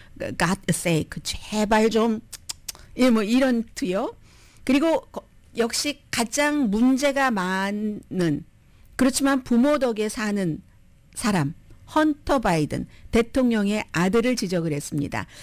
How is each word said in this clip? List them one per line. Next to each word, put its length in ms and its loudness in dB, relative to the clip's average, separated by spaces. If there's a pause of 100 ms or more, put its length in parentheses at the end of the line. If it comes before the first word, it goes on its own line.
(180)
God's 520 -4
sake. 540 -2
제발 680 0
좀. 300 0 (800)
예, 120 4
뭐 140 4
이런 400 2 (120)
투요. 400 -4 (480)
그리고 380 2 (100)
거-, 140 -14 (320)
역시 420 -2 (120)
가장 580 0
문제가 640 2
많은, 1120 -2 (520)
그렇지만 480 2
부모 360 4
덕에 300 -2
사는 520 -2 (540)
사람, 380 0 (400)
헌터 460 0
바이든 480 -2 (240)
대통령의 800 0
아들을 440 2
지적을 380 -2
했습니다. 540 -6 (160)